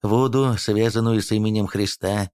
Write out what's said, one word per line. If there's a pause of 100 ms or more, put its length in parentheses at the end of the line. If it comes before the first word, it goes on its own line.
Воду,
связанную
с
именем
Христа,